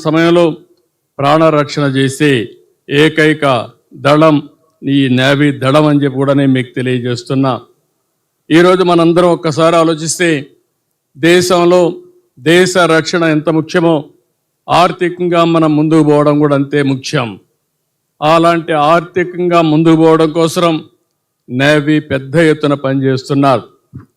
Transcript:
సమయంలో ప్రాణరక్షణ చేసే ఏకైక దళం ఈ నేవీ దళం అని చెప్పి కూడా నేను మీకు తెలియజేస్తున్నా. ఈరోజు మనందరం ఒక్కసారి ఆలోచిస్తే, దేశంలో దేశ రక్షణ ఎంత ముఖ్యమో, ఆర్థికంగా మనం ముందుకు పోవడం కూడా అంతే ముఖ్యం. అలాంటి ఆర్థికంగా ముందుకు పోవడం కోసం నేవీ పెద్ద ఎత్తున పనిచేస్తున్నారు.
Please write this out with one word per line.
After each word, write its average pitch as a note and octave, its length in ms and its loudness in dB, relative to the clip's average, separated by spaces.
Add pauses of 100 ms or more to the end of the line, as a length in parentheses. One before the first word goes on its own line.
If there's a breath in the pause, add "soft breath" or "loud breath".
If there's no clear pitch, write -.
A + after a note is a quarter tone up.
సమయంలో E3 400 2 (760)
ప్రాణరక్షణ D3 680 0 (120)
చేసే C3+ 340 0 (580)
ఏకైక D#3 560 0 (600)
దళం D3+ 300 4 (460)
ఈ C#3 160 -2 (220)
నేవీ C#3+ 280 0 (160)
దళం D3 280 2
అని D3 120 2
చెప్పి C3 180 -4
కూడా C#3 180 0
నేను C3+ 180 0
మీకు B2 200 -6
తెలియజేస్తున్నా. B2+ 760 -4 (960)
ఈరోజు F3+ 400 4
మనందరం E3+ 480 2
ఒక్కసారి E3 440 0
ఆలోచిస్తే, E3 480 -2 (1000)
దేశంలో F3+ 520 2 (560)
దేశ F3 360 2 (200)
రక్షణ D#3+ 300 -2 (120)
ఎంత D3+ 220 -4
ముఖ్యమో, E3 380 0 (720)
ఆర్థికంగా F3 720 -2 (140)
మనం D#3+ 220 2
ముందుకు D#3 320 2
పోవడం D3 340 2
కూడా C#3+ 160 0
అంతే C#3 200 -4 (120)
ముఖ్యం. C3 360 -6 (920)
అలాంటి E3 520 0 (200)
ఆర్థికంగా F3 680 -2 (120)
ముందుకు D#3+ 320 2
పోవడం D#3+ 340 4
కోసం E3 380 0 (760)
నేవీ D3 480 0 (140)
పెద్ద C3+ 240 -6 (160)
ఎత్తున D3+ 220 -2 (120)
పనిచేస్తున్నారు. C3+ 800 -2 (540)